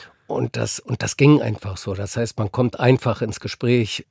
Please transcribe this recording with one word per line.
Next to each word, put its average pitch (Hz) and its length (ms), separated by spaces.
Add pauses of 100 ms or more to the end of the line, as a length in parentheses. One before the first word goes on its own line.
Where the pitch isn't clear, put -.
(280)
Und 123 280
das, 113 220
und - 240
das - 140
ging 143 260
einfach 107 360
so. 98 160
Das 98 220
heißt, 117 220
man 104 140
kommt 123 260
einfach 123 440
ins 110 180
Gespräch, - 720